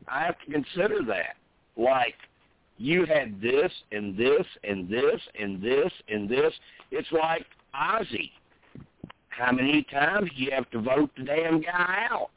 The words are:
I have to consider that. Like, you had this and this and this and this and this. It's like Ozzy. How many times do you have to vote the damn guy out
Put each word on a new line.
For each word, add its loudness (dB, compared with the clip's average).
I -2
have -4
to -14
consider 0
that. -2
Like, 2
you 2
had 0
this 2
and -6
this 4
and -4
this 2
and -6
this 2
and -4
this. 2
It's -6
like 0
Ozzy. -2
How -2
many 2
times 0
do -6
you -2
have -2
to -4
vote 2
the -10
damn 2
guy 0
out -4